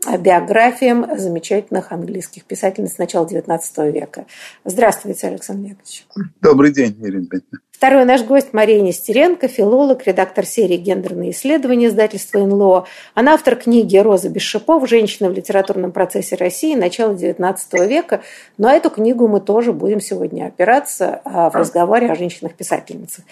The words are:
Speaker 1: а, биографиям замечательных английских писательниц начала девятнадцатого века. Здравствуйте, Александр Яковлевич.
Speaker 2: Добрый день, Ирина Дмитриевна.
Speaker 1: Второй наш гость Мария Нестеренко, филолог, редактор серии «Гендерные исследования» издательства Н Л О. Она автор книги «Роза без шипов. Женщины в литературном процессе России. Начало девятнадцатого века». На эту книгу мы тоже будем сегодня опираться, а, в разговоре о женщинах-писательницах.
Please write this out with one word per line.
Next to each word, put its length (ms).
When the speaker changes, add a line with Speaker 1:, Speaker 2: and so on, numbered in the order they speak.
Speaker 1:
а, 140
биографиям 1000
замечательных 760
английских 520
писательниц 540
начала 260
девятнадцатого 640
века. 360
Здравствуйте, 640
Александр 400
Яковлевич. 380
Speaker 2:
Добрый 320
день, 280
Ирина 200
Дмитриевна. 380
Speaker 1:
Второй 340
наш 200
гость 280
Мария 280
Нестеренко, 640
филолог, 580
редактор 400
серии 320
«Гендерные 540
исследования» 560
издательства 520
Н 120
Л 120
О. 240
Она 200
автор 200
книги 420
«Роза 320
без 140
шипов. 460
Женщины 400
в 60
литературном 580
процессе 420
России. 400
Начало 400
девятнадцатого 720
века». 360
На 160
эту 160
книгу 380
мы 100
тоже 340
будем 280
сегодня 460
опираться, 800
а, 240
в 60
разговоре 560
о 60
женщинах-писательницах. 1160